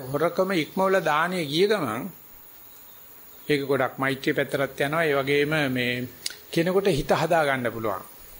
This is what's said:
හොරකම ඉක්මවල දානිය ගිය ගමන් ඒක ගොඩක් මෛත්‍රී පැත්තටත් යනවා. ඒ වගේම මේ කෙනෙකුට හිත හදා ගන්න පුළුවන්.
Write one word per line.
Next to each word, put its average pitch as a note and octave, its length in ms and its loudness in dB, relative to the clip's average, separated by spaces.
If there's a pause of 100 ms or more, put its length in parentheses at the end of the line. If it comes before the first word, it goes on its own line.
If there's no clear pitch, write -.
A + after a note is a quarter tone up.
හොරකම E3 480 0
ඉක්මවල F#3+ 480 2
දානිය E3 440 0
ගිය D#3 220 2
ගමන් D3 360 0 (1400)
ඒක C#3+ 180 0
ගොඩක් C3 340 0
මෛත්‍රී C3+ 360 -2
පැත්තටත් C#3 480 -2
යනවා. D3+ 220 0
ඒ D3 120 2
වගේම C#3+ 380 2 (140)
මේ B2 400 -2 (400)
කෙනෙකුට F#3 420 2
හිත D#3 220 0
හදා E3 340 4
ගන්න B2+ 260 0
පුළුවන්. A2 320 -4 (360)